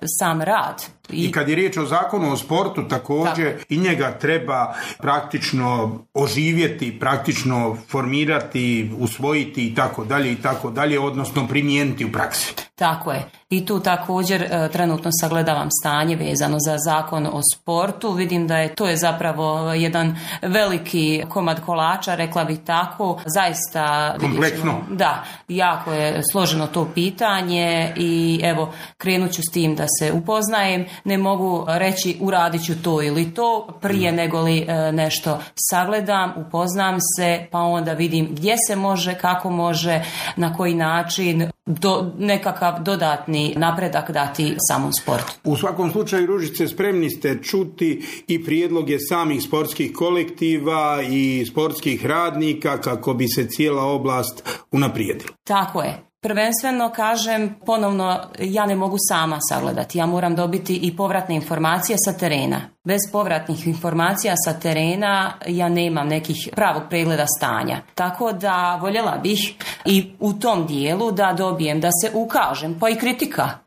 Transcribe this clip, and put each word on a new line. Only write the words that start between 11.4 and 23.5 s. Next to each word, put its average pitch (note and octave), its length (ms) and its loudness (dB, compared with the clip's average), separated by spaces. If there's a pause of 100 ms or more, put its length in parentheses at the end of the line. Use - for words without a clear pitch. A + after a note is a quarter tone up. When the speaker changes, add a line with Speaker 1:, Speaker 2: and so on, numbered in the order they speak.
Speaker 2:
primijeniti C#3+ 580 0
u A2+ 80 -4
praksi. - 420 -4 (200)
Speaker 1:
Tako D#3+ 380 0
je. C3+ 180 -6 (200)
I F#3 160 0
tu G3+ 140 0
također, F#3 640 0
e, E3+ 300 0
trenutno E3 380 0 (100)
sagledavam D#3+ 480 2 (140)
stanje D#3 340 2
vezano D3+ 440 0
za D3+ 180 0
zakon D#3 480 0
o D3 140 -4 (140)
sportu. G3 580 -2
Vidim F3 340 0
da E3 120 2
je, D#3 160 0
to G3+ 140 0
je E3 80 2
zapravo D#3+ 800 0
jedan E3 440 2 (240)
veliki E3+ 840 2
komad E3 360 -2
kolača, E3 500 0
rekla E3 300 0
bih D#3 220 -2
tako. F3 600 0
Zaista D3+ 920 0